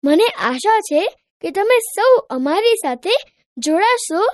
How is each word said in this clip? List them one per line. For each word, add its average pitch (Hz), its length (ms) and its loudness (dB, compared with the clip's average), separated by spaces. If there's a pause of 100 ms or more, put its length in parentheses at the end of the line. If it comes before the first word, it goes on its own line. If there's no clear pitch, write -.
મને 311 220 4
આશા 403 540 -2
છે 330 280 -2 (320)
કે 330 100 -8
તમે 415 280 2
સૌ 453 520 2
અમારી 320 460 0
સાથે 262 340 -6 (480)
જોડાશો 370 760 0